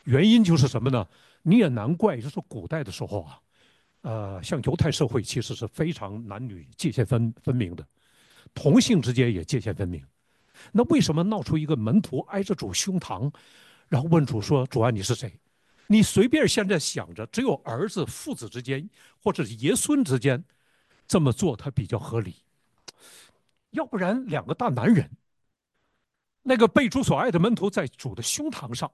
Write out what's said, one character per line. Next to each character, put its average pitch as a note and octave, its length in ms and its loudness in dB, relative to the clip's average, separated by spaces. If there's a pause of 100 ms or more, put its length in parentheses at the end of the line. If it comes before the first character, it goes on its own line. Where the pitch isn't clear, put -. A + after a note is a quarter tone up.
原 C#3 260 4
因 A#3 140 8
就 E3 140 6
是 C3 100 6
什 A2 160 -2
么 C3+ 60 2
呢？ A#2 180 0 (360)
你 G#3 160 6
也 F3+ 100 4
难 A#2+ 260 -2
怪， E3 240 0
就 B2 100 -10
是 E3+ 120 -10
古 F2 260 -12
代 D#3+ 160 -6
的 F#2 80 -10
时 - 140 -10
候 F#2 180 -6
啊， D2+ 160 -20 (640)
呃， G2+ 420 -8
像 C#3+ 200 -4
犹 B2+ 120 0
太 D3+ 160 2
社 B2+ 160 0
会 A#2 140 -2
其 A#2 200 -6
实 B2 140 -8
是 A#2 100 -8
非 D#3 280 -4
常 G#2+ 340 -10
男 G#2 180 -12
女 F2+ 300 -14
界 C3+ 160 -2
限 A2 140 0
分-， A#2 360 0
分 B2+ 140 -2
明 F#2 180 -2
的， - 140 -14 (640)
同 E3+ 260 4
性 G3+ 220 4
之 A#2+ 120 -2
间 A#2+ 200 2
也 E2 120 -4
界 B2+ 160 -2
限 G2+ 120 -6
分 F#2 140 -4
明。 E2 180 -8 (680)
那 A3+ 120 4
为 E4 140 4
什 D#3 160 2
么 E3+ 80 2
闹 G#3 180 -2
出 D#3 160 -2
一 D3+ 80 -2
个 D3 120 0
门 A2+ 240 2
徒 C3 180 -4 (100)
挨 G3 140 -4
着 F#3+ 100 -4
主 G2 200 -6
胸 F#3 260 -2
膛， A2+ 340 -6 (540)
然 B2+ 140 0
后 E3 80 -4
问 D#3+ 160 4
主 A2 160 -4
说 C3 260 0
，“主 A#2 140 -2
啊， A#2+ 100 2
你 G#2 100 -4
是 A#2 140 0
谁？” - 240 -14 (480)
你 G#3+ 140 8
随 G3 260 4
便 D4+ 180 4
现 G3+ 220 0
在 F#3+ 100 2
想 F2+ 360 -6
着， A2 140 -10
只 - 140 -4
有 A#3+ 120 0 (100)
儿 B2 240 -4
子、 F3+ 180 -4
父 F#3+ 300 -10
子 A2 140 -14
之 B2 120 -12
间， C3+ 280 -8 (320)
或 G3+ 100 0
者 C#3 140 -4
是 G#2+ 100 -12
爷 C3+ 180 0
孙 C#4+ 300 0
之 C3 160 0
间 C3+ 240 0 (640)
这 F#3 140 2
么 C3 100 4
做， C3+ 240 -2
他 C3+ 160 -10
比 - 160 -4
较 G#2 100 -4
合 A2+ 220 -6
理。 F2+ 160 -8 (1400)
要 C#4+ 140 -4
不 A#3+ 120 -8
然 G#3+ 300 -2
两 D3+ 180 -4
个 - 80 -6
大 A#3+ 160 -2
男 C3 240 2
人， - 160 2 (1300)
那 B3+ 120 2
个 A3 120 6
被 C#4 200 4
主 C4 160 0
所 D3 140 2
爱 A#3 140 0
的 E3+ 80 2
门 A3 160 4
徒 G3+ 140 -2
在 F3 180 -2
主 - 260 -10
的 A#2 80 -12
胸 D4 300 -4
膛 A#2+ 200 -12
上， A#2+ 220 -6